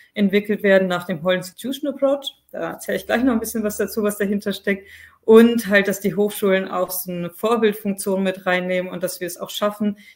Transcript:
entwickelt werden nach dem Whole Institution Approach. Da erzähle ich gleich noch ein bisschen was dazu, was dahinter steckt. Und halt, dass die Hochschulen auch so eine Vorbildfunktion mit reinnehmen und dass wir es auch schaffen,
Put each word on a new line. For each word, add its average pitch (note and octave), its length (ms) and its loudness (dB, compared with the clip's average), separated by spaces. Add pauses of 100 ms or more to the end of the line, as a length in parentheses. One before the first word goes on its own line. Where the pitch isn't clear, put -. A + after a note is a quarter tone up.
(140)
entwickelt G3+ 480 0
werden F#3+ 280 4
nach F3 160 -4
dem D#3+ 180 -6
Whole F#3 140 2
Institution C4+ 560 -6
Approach. C#4 420 -2 (160)
Da E3 200 -8
erzähle - 260 -6
ich - 80 -8
gleich A3+ 180 0
noch C4 100 4
ein A3+ 60 0
bisschen A3 240 -4
was G#3 140 -4
dazu, G3+ 260 -2
was G#3 140 -2
dahinter G3+ 340 -2
steckt. G3 380 -4 (360)
Und A#3 420 8
halt, G3 200 4
dass F#3+ 120 -2
die E3+ 160 -2
Hochschulen F#3+ 540 0
auch F#3 200 -4
so - 220 -8
eine F3 180 -6
Vorbildfunktion G#3 920 0
mit F#3+ 240 -2
reinnehmen F3+ 440 -2
und F3+ 120 -6
dass - 160 -6
wir F3+ 80 -6
es E3+ 120 -10
auch G3 120 -12
schaffen, G#3 460 -2 (180)